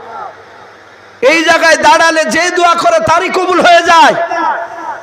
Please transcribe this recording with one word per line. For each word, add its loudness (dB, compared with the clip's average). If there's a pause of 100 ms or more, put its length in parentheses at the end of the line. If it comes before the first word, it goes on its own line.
(1200)
এই 2
জায়গায় 2
দাঁড়ালে 2
যে -2
দোয়া 2
করে 0
তারই 0
কবুল -2
হয়ে 4
যায়। 4 (880)